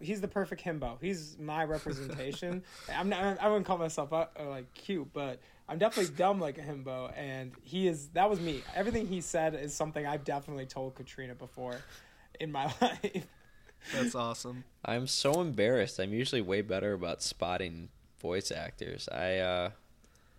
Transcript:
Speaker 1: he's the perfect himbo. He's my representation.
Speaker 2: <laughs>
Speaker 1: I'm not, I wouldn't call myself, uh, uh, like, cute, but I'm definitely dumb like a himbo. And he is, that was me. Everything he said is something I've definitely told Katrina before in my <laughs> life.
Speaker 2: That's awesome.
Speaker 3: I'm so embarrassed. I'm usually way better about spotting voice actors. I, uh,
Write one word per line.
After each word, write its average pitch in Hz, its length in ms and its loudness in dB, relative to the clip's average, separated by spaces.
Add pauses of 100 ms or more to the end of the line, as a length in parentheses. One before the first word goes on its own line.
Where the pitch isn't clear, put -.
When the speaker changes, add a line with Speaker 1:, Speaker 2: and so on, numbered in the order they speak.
Speaker 1:
he's 190 200 -2
the 185 80 -2
perfect 190 340 -2
himbo. 135 380 -2
He's 156 380 -4
my 156 260 0
representation. 151 960 -4 (160)
Speaker 2:
<laughs> - 160 -8
Speaker 1:
I'm 180 140 0
not, 196 320 2
I 208 80 6
wouldn't 214 180 4
call 185 120 2
myself, 156 340 -2
uh, 160 140 4 (120)
uh, 151 100 -6
like, 131 260 -8
cute, 165 380 -4
but 135 280 -4 (280)
I'm 160 100 -4
definitely 196 360 4
dumb 190 260 6
like 143 180 -2
a - 40 -10
himbo. 131 540 -6
And 131 360 -6 (100)
he 185 260 2
is, 147 220 -2
that 190 200 6
was 202 100 4
me. 156 220 -2 (120)
Everything 214 340 2
he 180 120 -2
said 160 340 2
is 147 200 -6
something 151 320 -2
I've 147 180 -2
definitely 143 420 -4
told 131 280 -6
Katrina 127 400 -12
before 123 420 -8 (600)
in 156 140 -6
my 135 140 0
<laughs> 139 140 0
life. 196 460 0 (680)
Speaker 2:
That's 123 220 2
awesome. 123 500 -4 (200)
Speaker 3:
I'm 123 240 0
so 147 320 4
embarrassed. 120 580 4
I'm 98 140 0
usually 123 300 2
way 95 200 4
better 101 300 2
about 87 300 -2
spotting 87 680 -2 (320)
voice 92 320 0
actors. - 580 -6
I, 92 280 2
uh, 90 320 2 (680)